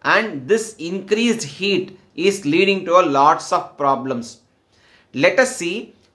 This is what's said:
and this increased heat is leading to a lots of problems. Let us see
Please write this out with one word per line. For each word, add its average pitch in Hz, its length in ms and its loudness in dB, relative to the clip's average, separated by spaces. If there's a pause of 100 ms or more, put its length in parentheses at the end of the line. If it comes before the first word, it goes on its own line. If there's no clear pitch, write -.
and 160 460 0
this 214 300 0
increased 196 640 -2
heat - 560 -4 (160)
is 185 320 0
leading 190 380 2
to 170 140 4
a 175 60 4
lots 147 480 2
of - 240 -4
problems. 131 640 -4 (720)
Let 180 260 2
us 175 160 0
see 175 380 -8 (220)